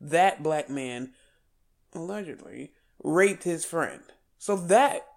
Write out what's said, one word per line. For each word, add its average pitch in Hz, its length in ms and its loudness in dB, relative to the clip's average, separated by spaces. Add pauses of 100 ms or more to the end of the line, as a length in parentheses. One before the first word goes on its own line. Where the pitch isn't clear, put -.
that 165 420 2
black 151 260 -2
man 127 440 -8 (840)
allegedly 170 760 -12 (300)
raped 190 420 2
his 170 200 -2
friend. 143 380 -4 (360)
So 202 180 -2
that 202 500 4 (100)